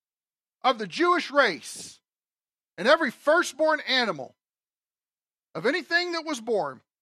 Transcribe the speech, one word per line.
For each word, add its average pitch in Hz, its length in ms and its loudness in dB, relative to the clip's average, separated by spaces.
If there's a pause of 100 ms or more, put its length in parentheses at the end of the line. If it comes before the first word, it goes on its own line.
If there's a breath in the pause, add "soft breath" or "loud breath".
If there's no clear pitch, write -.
(640)
of 247 160 2
the 214 80 -6
Jewish 330 440 0
race - 680 -2 (760)
and 180 100 -4
every 311 240 4
firstborn 311 680 2
animal 208 560 -2 (1160)
of 160 100 -6
anything 339 480 -2
that 320 140 -6
was 277 140 -6
born 175 420 -4 (200)